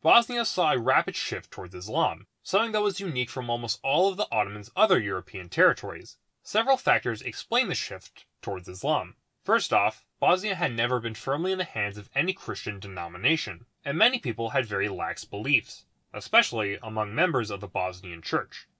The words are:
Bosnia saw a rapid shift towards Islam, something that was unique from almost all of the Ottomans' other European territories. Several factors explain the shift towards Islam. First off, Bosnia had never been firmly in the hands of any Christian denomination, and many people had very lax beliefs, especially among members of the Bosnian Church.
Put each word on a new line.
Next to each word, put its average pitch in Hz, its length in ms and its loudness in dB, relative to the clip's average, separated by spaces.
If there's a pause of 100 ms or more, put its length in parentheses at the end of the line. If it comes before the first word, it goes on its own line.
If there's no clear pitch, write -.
Bosnia 233 440 6
saw 165 260 2
a 135 80 4
rapid 131 360 4
shift - 360 -6
towards 92 240 -10
Islam, 101 520 0 (160)
something 220 280 2
that 214 100 2
was 208 180 0
unique 135 300 -2
from 120 200 -6
almost 117 340 -2
all 156 260 4
of 180 80 -4
the 190 140 0
Ottomans' 104 440 -2
other 190 240 6
European 95 500 -6
territories. 113 680 0 (260)
Several 233 340 2
factors - 460 2
explain 233 440 -2
the 143 80 -2
shift - 500 -10 (160)
towards 92 280 -6
Islam. 95 460 -2 (280)
First 220 300 2
off, 107 320 2 (140)
Bosnia 185 360 2
had 151 200 -2
never 120 240 2
been 113 140 -4
firmly 156 380 -2
in 185 60 0
the 180 60 -2
hands 104 340 -4
of 104 180 -14
any 170 180 0
Christian 101 460 -8
denomination, 92 840 -4 (180)
and 143 140 -4
many 240 200 2
people 117 340 -4
had 131 140 0
very 104 240 -2
lax 87 360 -6
beliefs, 120 600 -4 (280)
especially 107 680 0
among 107 320 -4
members 135 380 0
of 98 80 -6
the 98 80 -10
Bosnian 90 540 -6
Church. - 460 -4 (120)